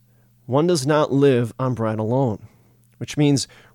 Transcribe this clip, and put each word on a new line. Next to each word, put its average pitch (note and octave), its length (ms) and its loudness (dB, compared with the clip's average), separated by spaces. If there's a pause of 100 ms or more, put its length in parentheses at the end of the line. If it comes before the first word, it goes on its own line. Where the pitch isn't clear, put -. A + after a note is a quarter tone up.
(460)
One C#3+ 220 0
does E3 180 0
not D3+ 260 2
live B2+ 460 2
on C3 160 -4
bread A2 240 -4
alone, A#2 480 -2 (520)
which - 200 -12
means C#3+ 300 2 (260)